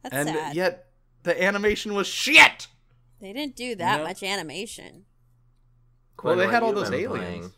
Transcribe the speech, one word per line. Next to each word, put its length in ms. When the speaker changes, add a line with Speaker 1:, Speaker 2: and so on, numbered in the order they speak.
Speaker 1:
That's 120
Speaker 2:
And 160
Speaker 1:
sad. 260
Speaker 2:
yet, 300
the 200
animation 520
was 120
shit! 600
Speaker 1:
They 120
didn't 240
do 200
that 240
Speaker 2:
No. 40
Speaker 1:
much 180
animation. 840
Speaker 2:
Well, 120
Speaker 3:
Quinn, 40
Speaker 2:
they 80
Speaker 3:
what 80
Speaker 2:
had 80
all 80
Speaker 3:
you 40
Speaker 2:
those 160
Speaker 3:
been 100
Speaker 2:
aliens. 240
Speaker 3:
playing? 180